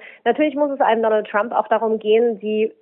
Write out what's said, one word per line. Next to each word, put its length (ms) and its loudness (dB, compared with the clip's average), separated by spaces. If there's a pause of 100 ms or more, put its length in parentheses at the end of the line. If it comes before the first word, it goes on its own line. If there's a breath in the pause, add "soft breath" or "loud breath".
(240 loud breath)
natürlich 300 0
muss 160 0
es 120 -2
einem 200 2
Donald 260 0
Trump 240 -2
auch 160 0
darum 300 0
gehen, 440 2
die, 300 -2 (100)